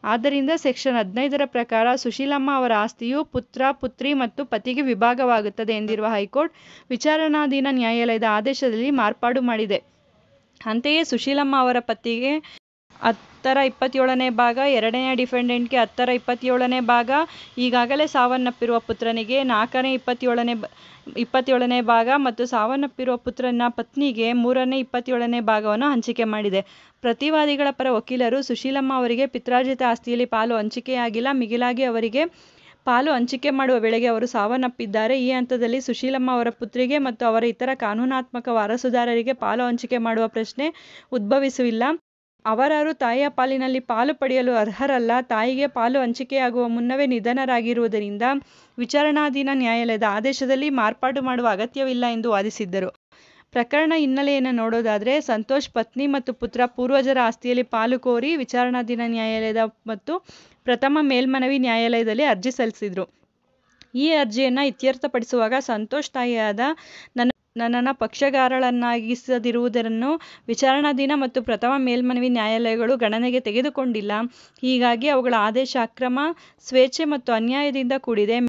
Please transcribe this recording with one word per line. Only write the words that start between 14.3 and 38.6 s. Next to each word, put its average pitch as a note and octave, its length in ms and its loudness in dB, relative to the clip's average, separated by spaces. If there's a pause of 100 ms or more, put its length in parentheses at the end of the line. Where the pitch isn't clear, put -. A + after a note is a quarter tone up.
ಎರಡನೆಯ B3+ 440 0
ಡಿಫೆಂಡೆಂಟ್‌ಗೆ B3 600 0
ಹತ್ತರ B3 320 0
ಇಪ್ಪತ್ತೇಳನೇ B3 720 0
ಭಾಗ, A#3+ 280 2 (480)
ಈಗಾಗಲೇ B3 500 2
ಸಾವನ್ನಪ್ಪಿರುವ B3 720 0
ಪುತ್ರನಿಗೆ A3+ 640 -2
ನಾಲ್ಕನೇ B3+ 500 0
ಇಪ್ಪತ್ತೇಳನೇ A#3+ 600 0
ಬ-, G#3+ 160 -8 (480)
ಇಪ್ಪತ್ತೇಳನೇ B3 640 2
ಭಾಗ A#3 340 4
ಮತ್ತು B3 300 0
ಸಾವನ್ನಪ್ಪಿರುವ B3+ 720 -2
ಪುತ್ರನ B3 520 -2
ಪತ್ನಿಗೆ A#3+ 640 -2
ಮೂರನೇ B3+ 460 2
ಇಪ್ಪತ್ತೇಳನೇ A#3+ 640 -2
ಭಾಗವನ್ನು G#3+ 480 2
ಹಂಚಿಕೆ A#3 340 0
ಮಾಡಿದೆ. G#3 380 0 (400)
ಪ್ರತಿವಾದಿಗಳ C#4+ 720 2
ಪರ C4 200 -2
ವಕೀಲರು A#3+ 500 0
ಸುಶೀಲಮ್ಮ C4 540 -2
ಅವರಿಗೆ B3 320 0
ಪಿತ್ರಾರ್ಜಿತ B3+ 600 -2
ಆಸ್ತಿಯಲ್ಲಿ A#3+ 380 0
ಪಾಲು A3+ 300 0
ಹಂಚಿಕೆಯಾಗಿಲ್ಲ, A#3 760 -2
ಮಿಗಿಲಾಗಿ B3 520 0
ಅವರಿಗೆ A3+ 400 0 (640)
ಪಾಲು C4 260 2
ಹಂಚಿಕೆ B3+ 380 0
ಮಾಡುವ C4+ 280 2
ವೇಳೆಗೆ A3+ 300 2
ಅವರು A#3 200 0
ಸಾವನ್ನಪ್ಪಿದ್ದಾರೆ. A#3 920 0
ಈ B3 120 0
ಹಂತದಲ್ಲಿ B3 500 0
ಸುಶೀಲಮ್ಮ B3+ 500 -2
ಅವರ A#3+ 180 0
ಪುತ್ರಿಗೆ B3 480 -2
ಮತ್ತು B3+ 280 -2
ಅವರ A3+ 180 2
ಇತರ A#3+ 320 -2
ಕಾನೂನಾತ್ಮಕ B3 760 -4
ವಾರಸುದಾರರಿಗೆ A#3 840 0